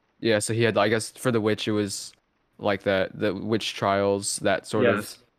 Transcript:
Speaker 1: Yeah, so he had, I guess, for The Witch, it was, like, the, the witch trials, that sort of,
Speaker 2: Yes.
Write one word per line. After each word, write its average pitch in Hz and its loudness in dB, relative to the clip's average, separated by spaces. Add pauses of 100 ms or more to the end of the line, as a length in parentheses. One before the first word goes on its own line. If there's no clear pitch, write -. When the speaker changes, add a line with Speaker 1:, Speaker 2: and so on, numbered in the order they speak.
(200)
Speaker 1:
Yeah, 107 2
so 113 -4
he 117 2
had, 107 2
I 107 4
guess, 110 -2
for - -4
The 113 2
Witch, 107 0
it 110 0
was, 104 -4 (460)
like, 101 0
the, 95 2
the 104 -2
witch 104 -4
trials, 101 0
that 101 0
sort 113 2
of, 113 4
Speaker 2:
Yes. 107 -8 (200)